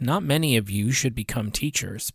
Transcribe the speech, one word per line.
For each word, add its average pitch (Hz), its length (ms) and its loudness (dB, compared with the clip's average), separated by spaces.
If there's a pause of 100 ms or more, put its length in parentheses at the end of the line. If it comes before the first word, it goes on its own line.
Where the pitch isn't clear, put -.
not 156 220 2
many 147 340 4
of 101 140 0
you 104 220 2
should 131 220 0
become 107 360 -4
teachers, - 640 -4